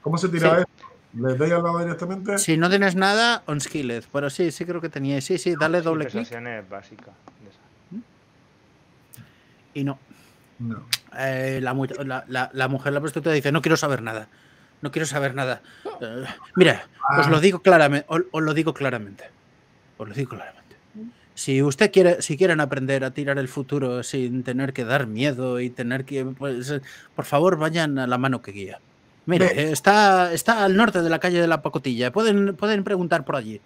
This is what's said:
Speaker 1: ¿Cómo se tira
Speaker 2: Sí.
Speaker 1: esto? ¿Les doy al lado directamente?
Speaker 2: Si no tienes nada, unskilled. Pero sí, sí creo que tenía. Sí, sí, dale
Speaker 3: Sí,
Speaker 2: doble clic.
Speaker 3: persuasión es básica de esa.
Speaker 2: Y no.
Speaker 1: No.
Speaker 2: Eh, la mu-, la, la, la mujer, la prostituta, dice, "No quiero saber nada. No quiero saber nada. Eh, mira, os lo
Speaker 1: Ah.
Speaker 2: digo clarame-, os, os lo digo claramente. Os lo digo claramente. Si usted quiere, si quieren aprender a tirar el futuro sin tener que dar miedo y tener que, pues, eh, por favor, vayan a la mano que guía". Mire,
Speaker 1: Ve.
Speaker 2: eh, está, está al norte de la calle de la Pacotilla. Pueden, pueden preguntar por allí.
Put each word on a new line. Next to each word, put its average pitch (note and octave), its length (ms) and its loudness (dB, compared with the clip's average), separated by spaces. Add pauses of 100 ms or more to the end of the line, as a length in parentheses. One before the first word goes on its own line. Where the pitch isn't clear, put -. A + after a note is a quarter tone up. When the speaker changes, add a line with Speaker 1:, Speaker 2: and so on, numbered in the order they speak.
Speaker 1:
¿Cómo D#3+ 160 -2
se F#3 120 0
tira E3 260 4
Speaker 2:
Sí. F3+ 60 4
Speaker 1:
esto? F3 100 -4 (420)
¿Les C3 240 -2
doy D#3 140 2
al F3 100 2
lado E3+ 180 0
directamente? F#3 600 -4
Speaker 2:
Si D#3+ 180 2
no E3+ 120 2
tienes G3 260 2
nada, G#3+ 520 2
unskilled. C#3 640 -6
Pero C#3+ 200 -2
sí, E3+ 180 -2
sí E3 160 -8
creo F3 160 -6
que E3 80 -8
tenía. C#3 320 -2
Sí, F#3 160 -2
sí, F3 220 -2
dale D#3+ 200 2
Speaker 3:
Sí, E3 40 -2
Speaker 2:
doble D#3 220 0
clic. A#2+ 80 -10 (100)
Speaker 3:
persuasión A#2 240 -10
es G#2+ 220 -10
básica G2+ 420 -18 (320)
de G2+ 60 -20
esa. - 100 -20 (2250)
Speaker 2:
Y C#3 100 -6
no. C#3 160 -6 (580)
Speaker 1:
No. A2+ 280 -10 (340)
Speaker 2:
Eh, C3 420 -4
la B2+ 120 -4
mu-, C3+ 120 -2
la, C3+ 420 -8
la, B2+ 240 -4
la C3 180 -2
mujer, C#3 240 -2
la C#3+ 80 0
prostituta, D#3 300 -2
dice, C#3+ 200 2
"No D#3 100 2
quiero D#3+ 160 4
saber C3+ 240 -2
nada. A2 260 -10 (540)
No C#3+ 100 -6
quiero D#3+ 140 -4
saber C#3 300 -2
nada. C3 260 -4 (400)
Eh, A#2+ 220 -10 (320)
mira, E3 320 6 (320)
os C#3+ 100 4
lo D#3+ 80 6
Speaker 1:
Ah. D3 40 4
Speaker 2:
digo F3+ 200 4
clarame-, D3+ 460 6
os, E3 140 0 (100)
os D#3 100 -2
lo D#3 120 0
digo D#3 200 0
claramente. A#2 520 -8 (720)
Os G#2+ 100 -12
lo G2+ 80 -14
digo C3+ 140 -6
claramente. - 480 -18 (580)
Si C3+ 260 0
usted D3 300 2
quiere, F3 300 6
si D3 160 -4
quieren F3 240 4
aprender C3+ 420 -2
a C3 80 -4
tirar C#3 260 -4
el C3 120 -4
futuro C3 540 -4
sin B2+ 400 -4
tener C3+ 300 -4
que B2 120 -6
dar B2+ 220 0
miedo B2 520 -2
y B2 100 -4
tener B2+ 360 -6
que, C3+ 200 -6
pues, C3 460 -8
eh, C3+ 100 -4 (340)
por C#3 100 -6
favor, E3 320 4
vayan D#3 420 0
a B2+ 80 -2
la B2 100 0
mano B2+ 240 0
que G2+ 120 -16
guía". G2 260 -14 (460)
Mire, F3 220 4
Speaker 1:
Ve. D3 160 0
Speaker 2:
eh, D#3 80 0
está, F#3+ 640 4
está G#3+ 300 0
al F#3+ 120 4
norte G#3 260 4
de E3 80 2
la E3 100 0
calle F3+ 220 2
de E3+ 60 4
la D#3+ 140 2
Pacotilla. B2 500 -2
Pueden, G3+ 440 2
pueden G3+ 280 0
preguntar F3+ 400 0
por D3+ 120 -4
allí. A2 300 -8